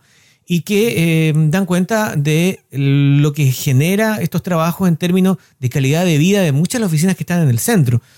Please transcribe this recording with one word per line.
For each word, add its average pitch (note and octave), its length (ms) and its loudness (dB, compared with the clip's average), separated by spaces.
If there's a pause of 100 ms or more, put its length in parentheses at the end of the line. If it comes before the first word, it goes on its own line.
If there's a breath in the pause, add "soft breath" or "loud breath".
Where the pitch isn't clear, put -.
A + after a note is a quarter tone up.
(480 soft breath)
y F3 140 -2
que, E3 680 0
eh, D3+ 60 0
dan D#3+ 300 2
cuenta F#3 500 -2
de D#3 460 0 (100)
lo C#3+ 600 2
que C#3+ 200 0
genera F#3 680 0
estos F3 240 -4
trabajos E3+ 460 -2
en D#3+ 80 0
términos F#3 400 0 (220 soft breath)
de B2+ 100 -4
calidad C#3+ 340 0
de E3+ 140 2
vida F#3+ 240 2
de E3 100 0
muchas D3+ 220 0
de B3+ 60 -2
las A3 80 -2
oficinas E3 280 0
que - 80 -10
están F3 200 -2
en C#3+ 60 2
el A#2 100 0
centro, B2+ 420 0 (160 soft breath)